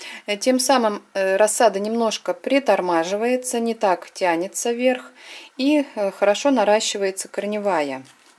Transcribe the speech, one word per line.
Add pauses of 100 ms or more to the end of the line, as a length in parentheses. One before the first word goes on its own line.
(260)
Э,
тем
самым, (140)
э,
рассада
немножко
притормаживается,
не
так
тянется
вверх (440)
и, (100)
э,
хорошо
наращивается
корневая. (360)